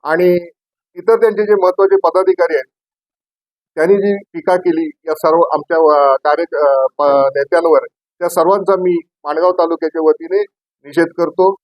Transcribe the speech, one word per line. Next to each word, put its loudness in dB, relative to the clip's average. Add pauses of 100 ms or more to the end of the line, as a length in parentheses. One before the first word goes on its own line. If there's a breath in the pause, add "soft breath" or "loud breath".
आणि 0 (460)
इतर 0
त्यांचे 0
जे 2
महत्त्वाचे 2
पदाधिकारी 0
आहेत, -4 (1040)
त्यांनी 2
जी -2
टीका -4
केली -2 (160)
या -6
सर्व 0
आमच्या, -2
अ, 4
कार्य-, -2
अ, 0 (100)
प-, 0
नेत्यांवर, 2 (400)
त्या -4
सर्वांचा 0
मी -2 (240)
माणगाव 0
तालुक्याच्या -2
वतीने 0 (420)
निषेध -2 (100)
करतो. 0